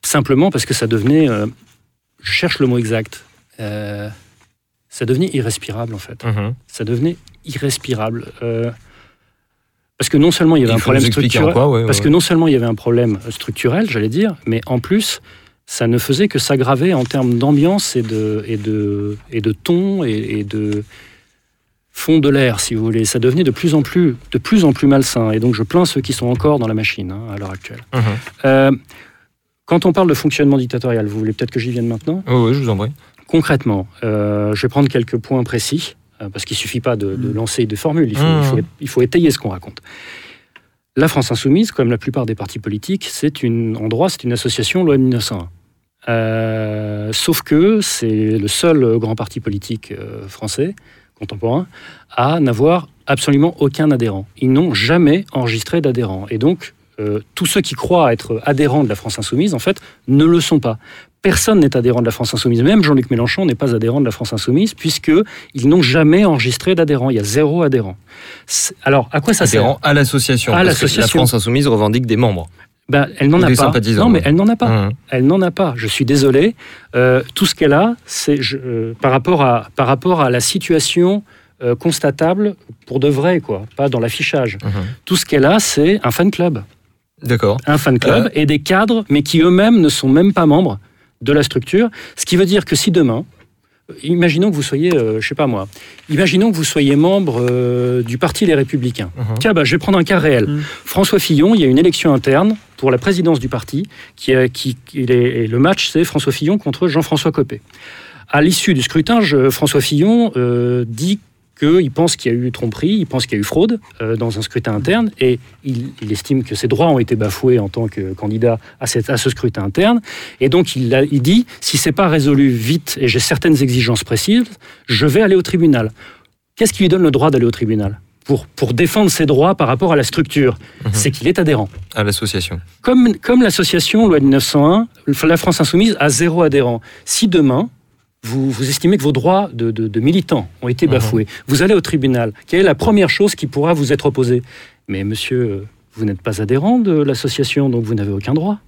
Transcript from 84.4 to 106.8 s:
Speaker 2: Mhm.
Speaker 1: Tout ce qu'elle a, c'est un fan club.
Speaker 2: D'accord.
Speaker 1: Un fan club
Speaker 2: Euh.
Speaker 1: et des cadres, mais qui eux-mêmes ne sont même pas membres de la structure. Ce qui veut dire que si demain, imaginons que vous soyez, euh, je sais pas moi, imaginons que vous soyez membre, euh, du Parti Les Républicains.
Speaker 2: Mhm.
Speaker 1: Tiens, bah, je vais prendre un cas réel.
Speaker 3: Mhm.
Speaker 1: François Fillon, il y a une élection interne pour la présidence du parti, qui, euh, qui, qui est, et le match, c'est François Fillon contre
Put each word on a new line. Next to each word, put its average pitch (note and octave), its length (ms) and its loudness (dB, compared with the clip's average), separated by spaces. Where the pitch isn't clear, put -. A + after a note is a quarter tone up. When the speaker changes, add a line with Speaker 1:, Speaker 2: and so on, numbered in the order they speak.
Speaker 2:
Mhm. G#2+ 60 -4
Speaker 1:
Tout F3+ 120 -2
ce - 80 -2
qu'elle C#3 200 2
a, F#3+ 160 4
c'est F#3+ 420 0
un B2 80 -2
fan F3+ 220 0
club. D3 320 -2
Speaker 2:
D'accord. A2+ 440 0
Speaker 1:
Un D3 120 2
fan C3 220 2
club G3 260 2
Speaker 2:
Euh. - 80 -2
Speaker 1:
et D3+ 120 2
des D3 120 2
cadres, G#3 500 0
mais D3 140 2
qui D#3+ 180 0
eux-mêmes F#3+ 400 6
ne D#3 100 6
sont - 180 -2
même E3+ 240 4
pas E3+ 140 2
membres D3 340 2
de A#2 120 -2
la D3 120 4
structure. F#3 460 0
Ce - 100 -8
qui - 100 -2
veut F#3+ 100 4
dire F#3+ 180 2
que - 100 -2
si D3+ 160 0
demain, C#3 340 2
imaginons F3 480 2
que E3 60 -2
vous C#3+ 60 -2
soyez, E3 340 0
euh, A2 240 0
je - 80 -6
sais C#3+ 60 -6
pas D3 120 0
moi, G2+ 220 -4
imaginons F3+ 420 2
que F#3 60 -2
vous D#3+ 80 -4
soyez C#3+ 320 0
membre, D#3 540 2
euh, B2 520 0
du A#2 160 -6
Parti - 280 0
Les E3 80 4
Républicains. B2 640 -2
Speaker 2:
Mhm. B2+ 80 -6
Speaker 1:
Tiens, A3 140 2
bah, D#3+ 120 2
je B2 80 0
vais F3 60 0
prendre F#3+ 200 2
un E3 60 2
cas F#3 140 2
réel. C#3 280 2
Speaker 3:
Mhm. D3 160 -2
Speaker 1:
François - 560 -2
Fillon, E3+ 360 4
il G#3 60 4
y D#3 40 4
a - 20 4
une C3 120 4
élection E3 360 2
interne D3+ 420 2
pour C3+ 120 0
la B2+ 60 2
présidence E3+ 440 0
du B2 100 -6
parti, C#3 360 -6
qui, - 180 -2
euh, B2+ 140 4
qui, B2+ 280 -6
qui - 160 -10
est, B2 80 -2
et A#2+ 360 2
le A2+ 120 -2
match, E3+ 320 2
c'est D#3+ 140 2
François D3 280 -2
Fillon E3+ 240 0
contre F3+ 320 -2